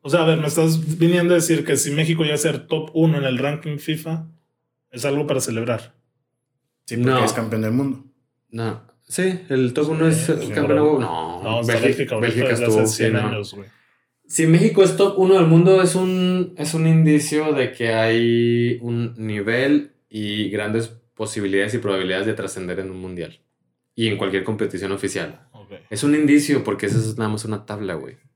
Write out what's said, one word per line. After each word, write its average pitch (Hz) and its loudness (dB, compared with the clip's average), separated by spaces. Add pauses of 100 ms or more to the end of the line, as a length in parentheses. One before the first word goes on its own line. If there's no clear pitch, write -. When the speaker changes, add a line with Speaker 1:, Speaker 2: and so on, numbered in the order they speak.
Speaker 1:
O 143 -8
sea, 165 2
a 160 2
ver, 160 4
me 151 -2
estás 160 0
viniendo 175 4
a - 4
decir 165 0
que 147 0
si 143 -2
México 160 0
llega 151 -2
a 147 -2
ser 143 -4
top - -4
uno 160 2
en 139 -2
el 127 -2
ranking 147 -4
fifa, 160 -8 (640)
es 120 -12
algo 143 -2
para 139 -2
celebrar. 117 -6 (920)
Speaker 2:
Sí, 117 -8
porque 123 2
Speaker 3:
No. 127 2
Speaker 2:
es 107 0
campeón 110 -4
del 110 -2
mundo. 135 -2 (460)
Speaker 3:
No. 113 -8 (220)
Sí, 180 -2
el 131 0
top 151 0
uno 160 2
Speaker 1:
Sí, 156 2
Speaker 3:
es - -2 (160)
Speaker 1:
sí, - -6
Speaker 3:
campeón 151 -2
Speaker 1:
claro. 151 4
Speaker 3:
de 156 4
México. - 0
No, 85 -6
Speaker 1:
No, 110 -2
está 117 0
Speaker 3:
Bélgica, 117 2
Speaker 1:
Bélgica 127 0
ahorita 110 -2
Speaker 3:
Bélgica 120 0
Speaker 1:
desde 120 0
Speaker 3:
estuvo, 110 4
Speaker 1:
hace 110 2
cien 113 2
Speaker 3:
sí, 110 0
no. 107 -2
Speaker 1:
años, 104 -8
güey. 101 -16 (580)
Speaker 3:
Si - 0
México 190 6
es 165 4
top 196 2
uno 185 6
del 175 6
mundo, 180 8
es 170 2
un, 185 0
es 151 -6
un 160 0
indicio 156 4
de 131 0
que 117 -2
hay 117 2
un 117 -4
nivel 113 -2 (160)
y 104 -6
grandes 107 -4 (260)
posibilidades 104 -4
y 127 -2
probabilidades 95 -4
de 110 -2
trascender 92 -8
en 95 -10
un 92 -14
mundial. 87 -12 (540)
Y 113 -2
en 101 -2
cualquier 95 -2
competición 101 -6
oficial. 95 -8
Speaker 1:
Ok. - -20 (180)
Speaker 3:
Es 110 -6
un 147 2
indicio 147 4
porque 104 -4
eso 110 0
es 110 -2
nada 110 -4
más 104 -6
una 107 -8
tabla, 104 -8
güey. 67 -12 (200)